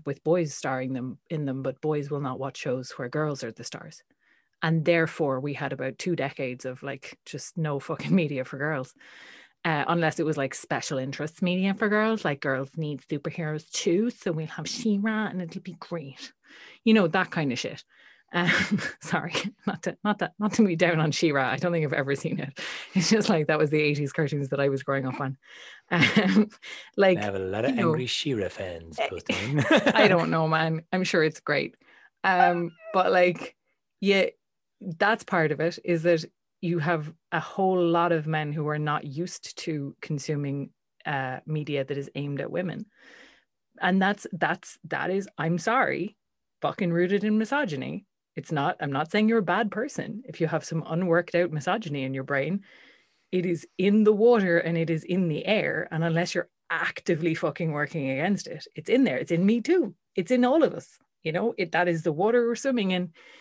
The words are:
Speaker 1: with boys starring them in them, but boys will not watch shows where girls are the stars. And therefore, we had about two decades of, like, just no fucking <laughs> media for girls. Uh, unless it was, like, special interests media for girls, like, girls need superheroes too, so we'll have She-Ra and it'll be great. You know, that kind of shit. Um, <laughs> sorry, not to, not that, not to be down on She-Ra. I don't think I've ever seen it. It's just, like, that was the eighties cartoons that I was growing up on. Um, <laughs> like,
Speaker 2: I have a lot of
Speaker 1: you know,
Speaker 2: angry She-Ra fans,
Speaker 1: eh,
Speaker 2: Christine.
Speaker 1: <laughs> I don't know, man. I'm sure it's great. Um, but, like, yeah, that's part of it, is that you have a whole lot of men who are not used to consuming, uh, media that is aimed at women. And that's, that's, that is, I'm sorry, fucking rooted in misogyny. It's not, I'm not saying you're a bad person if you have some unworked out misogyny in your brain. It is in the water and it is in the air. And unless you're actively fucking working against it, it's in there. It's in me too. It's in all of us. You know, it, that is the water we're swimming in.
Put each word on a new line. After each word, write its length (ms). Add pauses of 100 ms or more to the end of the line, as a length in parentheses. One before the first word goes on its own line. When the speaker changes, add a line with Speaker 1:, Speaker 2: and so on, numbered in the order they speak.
Speaker 1:
with 180
boys 300
starring 400
them 240 (120)
in 140
them, 180
but 180
boys 300
will 100
not 180
watch 180
shows 360
where 160
girls 360
are 80
the 120
stars. 380 (600)
And 220
therefore, 560
we 120
had 200
about 260
two 180
decades 480
of, 180
like, 440
just 320
no 200
fucking 360
<laughs> 80
media 220
for 120
girls. 380 (720)
Uh, 220
unless 320
it 60
was, 100
like, 180
special 440
interests 440
media 320
for 140
girls, 360
like, 160
girls 360
need 240
superheroes 680
too, 400
so 200
we'll 160
have 220
She-Ra 580
and 160
it'll 200
be 180
great. 520 (520)
You 100
know, 140
that 220
kind 200
of 80
shit. 240 (520)
Um, 160 (400)
<laughs> 100
sorry, 320 (340)
not 180
to, 200
not 140
that, 200
not 160
to 120
be 100
down 240
on 120
She-Ra. 360
I 80
don't 160
think 140
I've 80
ever 200
seen 260
it. 180 (360)
It's 140
just, 220
like, 160
that 120
was 120
the 100
eighties 320
cartoons 380
that 100
I 80
was 140
growing 240
up 120
on. 200 (520)
Um, 600 (220)
<laughs> 260
like, 180
Speaker 2:
I 80
have 100
a 40
lot 260
of 60
Speaker 1:
you 60
know, 120
Speaker 2:
angry 180
She-Ra 440
fans, 480
Speaker 1:
eh, 100
Speaker 2:
Christine. 580
Speaker 1:
<laughs> 40
I 380
don't 220
know, 160
man. 360 (100)
I'm 120
sure 200
it's 160
great. 340 (480)
Um, 500 (200)
but, 200
like, 440 (460)
yeah, 240 (560)
that's 420
part 280
of 80
it, 240
is 180
that 200 (380)
you 180
have 340 (180)
a 100
whole 380
lot 320
of 160
men 240
who 180
are 100
not 260
used 540
to 420
consuming, 680 (340)
uh, 400
media 400
that 140
is 160
aimed 260
at 100
women. 360 (960)
And 180
that's, 320
that's, 520
that 260
is, 260
I'm 220
sorry, 580 (460)
fucking 280
rooted 320
in 140
misogyny. 680 (280)
It's 160
not, 300
I'm 120
not 180
saying 180
you're 100
a 40
bad 280
person 560
if 140
you 60
have 180
some 220
unworked 480
out 180
misogyny 500
in 120
your 100
brain. 400 (640)
It 140
is 220 (100)
in 280
the 100
water 440
and 200
it 100
is 160
in 240
the 160
air. 460
And 120
unless 320
you're 140 (220)
actively 640
fucking 380
working 360
against 380
it, 280
it's 140
in 160
there. 140
It's 140
in 120
me 160
too. 340 (220)
It's 140
in 160
all 180
of 80
us. 260 (240)
You 100
know, 260
it, 140
that 160
is 160
the 80
water 340
we're 80
swimming 380
in. 200 (280)